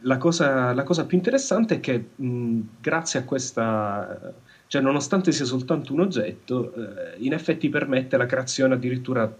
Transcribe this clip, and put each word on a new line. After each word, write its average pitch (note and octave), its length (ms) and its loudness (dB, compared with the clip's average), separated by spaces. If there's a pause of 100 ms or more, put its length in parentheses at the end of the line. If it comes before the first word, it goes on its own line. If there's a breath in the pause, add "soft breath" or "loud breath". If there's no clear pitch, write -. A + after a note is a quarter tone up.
La B2+ 160 2
cosa, C3+ 560 2
la C3+ 100 0
cosa D#3+ 240 0
più F3+ 100 2
interessante A3+ 580 2
è C3 40 -2
che, A#2+ 300 -2 (120)
mm, A#2+ 400 0 (180)
grazie D#3+ 420 -2
a - 20 -10
questa, G#2 1080 -2 (360 loud breath)
cioè C#3 160 0
nonostante D3 480 2
sia C#3+ 140 -2
soltanto C3 480 -2
un D#3+ 80 2
oggetto, B2+ 720 -2
eh, A2+ 460 -10
in C3+ 120 0
effetti E3 360 0
permette C#3 460 0
la B2 120 2
creazione C3 480 2
addirittura B2 640 -2